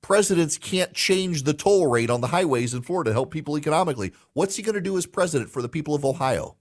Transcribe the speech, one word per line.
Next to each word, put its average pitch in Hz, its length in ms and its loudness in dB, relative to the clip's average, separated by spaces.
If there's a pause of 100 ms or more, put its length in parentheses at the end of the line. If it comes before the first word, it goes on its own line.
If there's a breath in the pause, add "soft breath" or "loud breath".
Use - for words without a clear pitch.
Presidents 190 540 2
can't - 360 -2
change 185 500 0
the 147 120 2
toll 185 340 4
rate 120 220 2
on 120 100 2
the 120 80 -2
highways 131 460 0
in 127 80 -6
Florida 170 280 -2
to 107 40 0
help 131 180 0
people 151 260 -4
economically. 151 540 -2 (220 soft breath)
What's 196 200 0
he 220 80 -8
gonna 208 180 -2
do 190 160 -2
as 175 100 -2
president 156 440 -2
for 135 120 -6
the 120 60 -4
people 147 280 -2
of 143 80 -2
Ohio? 131 560 -2